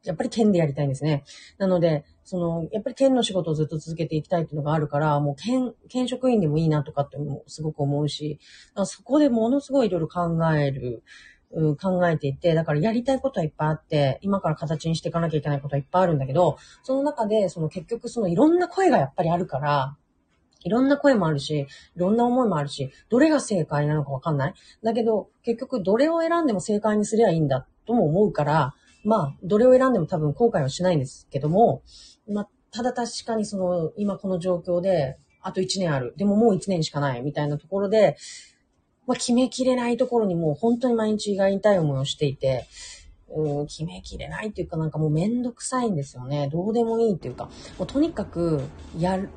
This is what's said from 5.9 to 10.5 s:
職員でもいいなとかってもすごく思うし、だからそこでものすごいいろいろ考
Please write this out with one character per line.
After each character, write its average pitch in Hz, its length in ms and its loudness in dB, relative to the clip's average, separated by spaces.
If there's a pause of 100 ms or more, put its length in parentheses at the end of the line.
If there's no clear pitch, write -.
職 254 220 -2
員 226 100 4
で 165 80 2
も 147 100 2
い 165 80 2
い 160 40 4
な 151 140 2
と - 80 -10
か 143 100 -4
っ 143 80 -2
て - 80 -14
も 143 300 -8
す - 140 -14
ご 151 120 -4
く 151 80 -6
思 143 200 0
う 147 60 0
し、 151 320 -8 (300)
だ - 60 -20
か 202 60 -6
ら 190 40 2
そ - 180 -14
こ 285 160 2
で 294 100 4
も 226 200 2
の 277 100 2
す 269 120 -8
ご 269 120 4
い 214 40 2
い - 20 0
ろ 175 80 -2
い 160 40 0
ろ 156 60 -2
考 170 320 -2 (160)